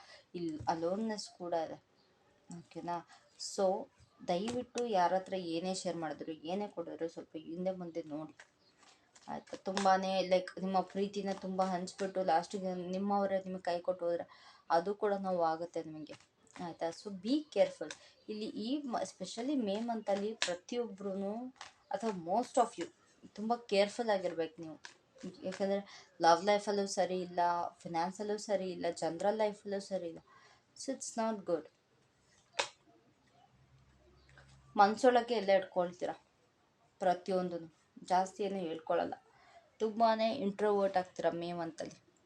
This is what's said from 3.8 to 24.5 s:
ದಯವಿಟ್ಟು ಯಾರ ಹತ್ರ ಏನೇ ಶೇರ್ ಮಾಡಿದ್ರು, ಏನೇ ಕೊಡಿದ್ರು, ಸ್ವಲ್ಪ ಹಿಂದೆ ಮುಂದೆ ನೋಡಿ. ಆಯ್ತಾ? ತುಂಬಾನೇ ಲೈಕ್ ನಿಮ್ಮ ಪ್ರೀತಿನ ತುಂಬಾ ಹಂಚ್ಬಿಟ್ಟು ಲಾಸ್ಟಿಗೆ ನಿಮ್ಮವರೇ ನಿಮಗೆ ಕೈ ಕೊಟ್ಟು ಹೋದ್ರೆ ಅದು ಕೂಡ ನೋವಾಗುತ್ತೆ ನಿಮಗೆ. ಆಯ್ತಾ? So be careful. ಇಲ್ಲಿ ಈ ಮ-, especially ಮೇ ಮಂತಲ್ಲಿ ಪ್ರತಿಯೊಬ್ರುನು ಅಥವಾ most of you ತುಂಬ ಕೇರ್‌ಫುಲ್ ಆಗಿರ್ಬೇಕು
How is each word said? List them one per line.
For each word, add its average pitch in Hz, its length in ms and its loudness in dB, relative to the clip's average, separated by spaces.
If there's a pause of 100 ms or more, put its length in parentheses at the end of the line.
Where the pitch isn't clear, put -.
ದಯವಿಟ್ಟು 233 580 -2
ಯಾರ 185 300 4
ಹತ್ರ 185 180 -2
ಏನೇ 180 420 -2
ಶೇರ್ 170 220 -4
ಮಾಡಿದ್ರು, 156 340 -6
ಏನೇ 175 360 -4
ಕೊಡಿದ್ರು, 165 400 -6
ಸ್ವಲ್ಪ 165 300 -12
ಹಿಂದೆ 165 340 -6
ಮುಂದೆ 170 320 -6
ನೋಡಿ. 156 320 -10 (920)
ಆಯ್ತಾ? - 300 -10
ತುಂಬಾನೇ 190 720 2
ಲೈಕ್ 185 240 2 (100)
ನಿಮ್ಮ 190 200 2
ಪ್ರೀತಿನ 196 500 -4
ತುಂಬಾ 190 340 -2
ಹಂಚ್ಬಿಟ್ಟು 190 580 -2
ಲಾಸ್ಟಿಗೆ 185 520 0
ನಿಮ್ಮವರೇ 190 640 0
ನಿಮಗೆ 185 220 -8
ಕೈ 175 180 -2
ಕೊಟ್ಟು 180 260 -2
ಹೋದ್ರೆ - 500 -4 (140)
ಅದು 175 260 2
ಕೂಡ 202 180 0
ನೋವಾಗುತ್ತೆ 170 680 0
ನಿಮಗೆ. 156 300 -12 (500)
ಆಯ್ತಾ? 165 260 -6
So 202 240 -10
be 208 220 -2 (140)
careful. 185 440 2 (360)
ಇಲ್ಲಿ 214 160 -6
ಈ 240 360 -2
ಮ-, 240 200 -2
especially 233 640 -2
ಮೇ 196 140 0
ಮಂತಲ್ಲಿ 214 540 -2
ಪ್ರತಿಯೊಬ್ರುನು 202 1200 -4 (380)
ಅಥವಾ 226 180 -2
most 185 580 2
of - 120 -8
you 165 100 -4 (440)
ತುಂಬ 220 220 -2
ಕೇರ್‌ಫುಲ್ 214 540 2
ಆಗಿರ್ಬೇಕು 170 520 0